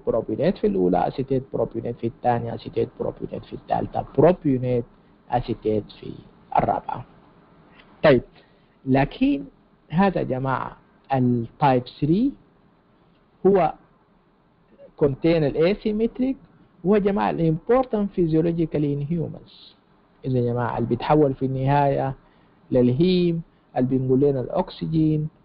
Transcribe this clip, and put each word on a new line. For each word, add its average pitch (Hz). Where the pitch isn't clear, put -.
بروبيونات 120
في 214
الأولى، 92
أسيتيت 131
بروبيونات 117
في 117
الثانية، 117
أسيتيت 113
بروبيونات -
في -
الثالثة، 110
بروبيونات 131
أسيتيت 107
في -
الرابعة. -
طيب، 135
لكن 190
هذا 180
يا 135
جماعة 127
التايب 123
ثري 196
هو 190
contain 143
الاسيمتريك، 208
وهو 190
يا 214
جماعة 202
الامبورتنت 202
فيزيولوجيكالي 160
ان 143
هيومنز. -
إذا 127
يا 120
جماعة 120
اللي 117
بيتحول 139
في 135
النهاية 135
للهيم، 165
اللي 131
بنقول 131
لنا 139
الأكسجين، 156